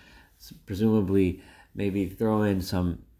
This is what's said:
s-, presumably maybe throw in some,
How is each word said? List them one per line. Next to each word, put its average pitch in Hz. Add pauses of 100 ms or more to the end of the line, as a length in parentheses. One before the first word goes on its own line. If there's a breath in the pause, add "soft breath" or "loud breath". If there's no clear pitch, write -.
(400 soft breath)
s-, - (120)
presumably 98 (320 loud breath)
maybe 101
throw 107
in 98
some, 90 (200)